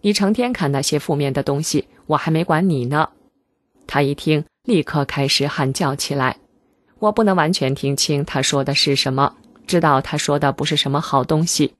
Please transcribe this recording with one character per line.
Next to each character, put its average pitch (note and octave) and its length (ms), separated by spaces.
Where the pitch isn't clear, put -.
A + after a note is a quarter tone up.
你 G#3 140
成 G3+ 180
天 B3 180
看 F3+ 220
那 C#3 80
些 D3 180
负 D3+ 160
面 C#3 160
的 C3+ 120
东 C#3+ 200
西， - 260
我 D3+ 100
还 E3 140
没 D#3+ 120
管 E3+ 280
你 C3 160
呢。” D3 240
他 C#3+ 140
一 C#3 120
听， D#3 300
立 E3+ 180
刻 D3 220
开 C#3 240
始 C#3 180
喊 C3+ 260
叫 C#3 220
起 - 180
来。 C3 260
我 G#3+ 140
不 A3+ 100
能 G3 140
完 D#3+ 160
全 C3+ 220
听 C#3 220
清 C#3+ 280
他 C3+ 180
说 C3+ 220
的 C#3 100
是 C#3+ 220
什 C3+ 160
么， C3+ 240
知 F3 160
道 D3 200
他 D3 160
说 C#3+ 220
的 C#3 140
不 D3 120
是 D3 120
什 C#3 140
么 C#3+ 100
好 C3+ 220
东 D#3 240
西。 - 340